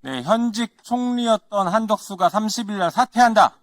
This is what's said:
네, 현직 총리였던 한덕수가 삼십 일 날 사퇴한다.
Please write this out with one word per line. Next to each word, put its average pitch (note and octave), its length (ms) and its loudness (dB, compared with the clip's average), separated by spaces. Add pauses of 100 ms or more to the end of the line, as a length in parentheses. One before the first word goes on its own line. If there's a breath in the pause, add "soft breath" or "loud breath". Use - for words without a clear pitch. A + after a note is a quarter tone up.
(100)
네, B2+ 120 -4
현직 A3+ 600 -2
총리였던 A#3+ 840 -2
한덕수가 G3 640 0
삼십 G#3+ 380 -4
일 G3+ 100 -6
날 F3 120 -2
사퇴한다. A3 720 2